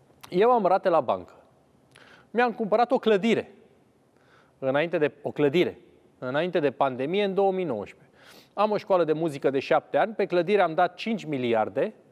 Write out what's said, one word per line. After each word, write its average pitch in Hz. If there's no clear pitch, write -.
"Eu 202
am 226
rate 185
la 160
bancă. 101
Mi-am 233
cumpărat 226
o 262
clădire, 208
înainte 151
de, 147
o 131
clădire, 143
înainte 160
de 143
pandemie, 139
în 190
două 196
mii 185
nouăsprezece. 107
Am 214
o 208
școală 180
de 156
muzică 151
de 135
șapte -
ani, 190
pe 202
clădire 180
am 160
dat 175
cinci 220
miliarde 123